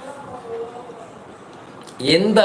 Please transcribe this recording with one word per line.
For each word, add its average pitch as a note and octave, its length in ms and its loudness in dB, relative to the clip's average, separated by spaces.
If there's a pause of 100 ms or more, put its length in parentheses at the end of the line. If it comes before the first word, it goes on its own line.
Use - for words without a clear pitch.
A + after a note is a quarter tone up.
(2250)
எந்த G#3+ 280 6